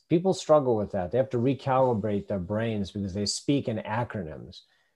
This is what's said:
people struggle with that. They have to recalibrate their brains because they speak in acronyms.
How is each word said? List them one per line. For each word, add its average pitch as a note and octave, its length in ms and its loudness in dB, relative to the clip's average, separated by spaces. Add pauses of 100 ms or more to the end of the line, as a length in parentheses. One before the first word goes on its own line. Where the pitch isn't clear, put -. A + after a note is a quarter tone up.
(100)
people F3 240 4
struggle C3+ 420 4
with G#2 160 -2
that. F2+ 180 -2
They A#2+ 60 0
have - 140 2
to B2 80 0
recalibrate A#2+ 920 0
their G2+ 100 -2
brains G#2 520 -2
because G2 240 -6
they G#2 100 -2
speak C3+ 420 -2
in A2 120 -2
acronyms. F2+ 800 -6 (360)